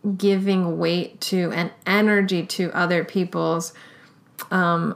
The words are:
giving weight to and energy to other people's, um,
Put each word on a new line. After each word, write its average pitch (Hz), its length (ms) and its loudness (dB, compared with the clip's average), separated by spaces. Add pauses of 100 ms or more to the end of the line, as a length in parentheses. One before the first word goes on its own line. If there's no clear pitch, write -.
(180)
giving 190 600 2
weight 170 420 -2
to 180 340 0
and 170 180 -2 (160)
energy 196 580 2
to 180 280 -4
other 175 300 0
people's, 170 720 -2 (760)
um, 170 440 0